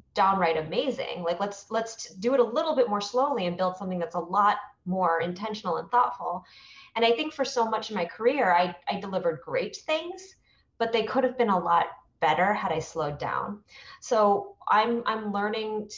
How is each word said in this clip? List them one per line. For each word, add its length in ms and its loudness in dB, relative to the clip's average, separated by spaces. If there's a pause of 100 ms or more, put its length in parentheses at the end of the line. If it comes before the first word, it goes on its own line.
(140)
downright 420 4
amazing. 680 -4
Like, 160 -2
let's, 280 -6
let's 280 -4
t-, 240 -16
do 120 2
it 80 6
a 40 6
little 320 0
bit 120 4
more 120 0
slowly 460 0
and 100 -2
build 200 0
something 220 -6
that's 160 -6
a 60 -2
lot 380 2 (280)
more 340 2
intentional 580 -4
and 120 -10
thoughtful. 540 0 (500)
And 100 2
I 60 6
think 220 0
for 120 -2
so 240 0
much 220 -4
in 60 -6
my 80 0
career, 480 2
I, 220 2 (140)
I 120 -4
delivered 440 -2
great 340 -4
things, 580 -6 (420)
but 140 0
they 100 2
could 220 0
have 120 -2
been 140 2
a 80 4
lot 280 2 (340)
better 340 2
had 160 -2
I 80 0
slowed 400 -4
down. 420 -6 (400)
So 540 2 (140)
I'm, 380 4
I'm 260 -2
learning 640 -2